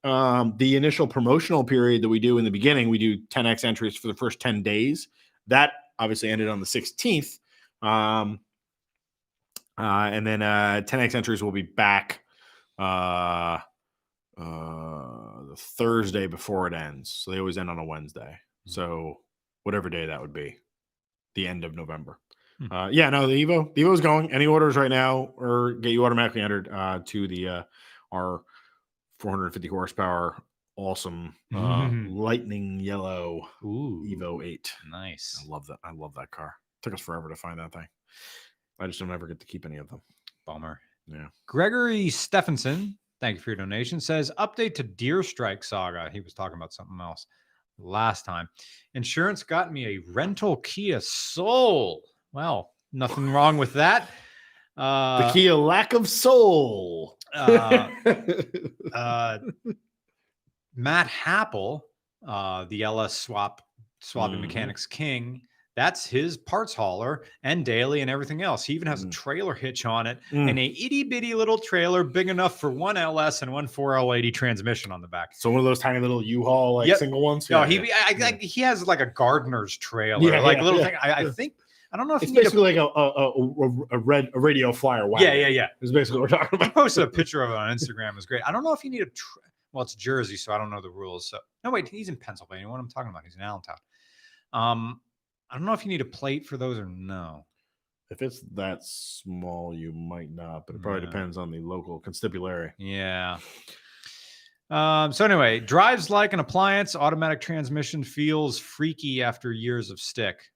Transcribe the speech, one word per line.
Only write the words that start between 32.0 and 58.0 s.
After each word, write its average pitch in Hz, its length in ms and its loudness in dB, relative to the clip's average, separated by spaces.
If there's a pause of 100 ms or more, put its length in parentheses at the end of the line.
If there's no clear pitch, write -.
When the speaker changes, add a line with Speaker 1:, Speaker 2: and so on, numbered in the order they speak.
Speaker 1:
lightning 104 720 -4
yellow 92 680 -8 (160)
Speaker 2:
Ooh. 107 420 -8
Speaker 1:
Evo 85 380 -10
eight. - 260 -14 (200)
Speaker 2:
Nice. 85 520 -14
Speaker 1:
I 73 80 -20
love 73 180 -14
that. 78 160 -16
I 85 80 -16
love 78 240 -16
that 65 140 -18
car. 78 240 -16 (280)
Took 104 120 -8
us 90 60 -14
forever 82 280 -12
to 80 80 -14
find 85 220 -14
that 82 140 -14
thing. 82 140 -18 (920)
I 92 80 -8
just 90 100 -12
don't 90 140 -10
ever 85 160 -10
get 82 120 -14
to - 60 -20
keep 87 180 -16
any 78 120 -14
of 73 120 -16
them. - 120 -20 (460)
Speaker 2:
Bummer. 78 340 -14 (300)
Speaker 1:
Yeah. 76 180 -16 (180)
Speaker 2:
Gregory 214 640 0
Stephenson, 180 880 -2 (220)
thank 113 160 -2
you - 60 -18
for 117 80 -8
your 104 60 -4
donation, 110 440 -6
says, 156 380 -2
"Update 214 380 -2
to 143 60 -8
Deer 123 400 -2
Strike 104 400 -6
saga." 87 500 -8
He 101 80 -12
was 87 140 -20
talking 92 220 -10
about 80 160 -16
something 90 280 -18
else 85 260 -16 (520)
last 104 460 -4
time. 85 240 -8 (460)
"Insurance 165 500 -2
got 170 280 -2
me 131 140 -8 (100)
a - 20 -10 (140)
rental 175 440 -2
Kia 190 440 -4
Soul." 185 1040 2 (300)
Well, 143 400 -4 (200)
nothing 135 380 -2
wrong 143 280 6
with 123 160 2
that. 185 340 4 (680)
Uh, 135 520 2
Speaker 1:
The 120 60 2
Kia 185 200 8
lack 165 380 4
of 226 160 4
soul. 127 1120 6 (160)
Speaker 2:
uh, 151 540 6 (160)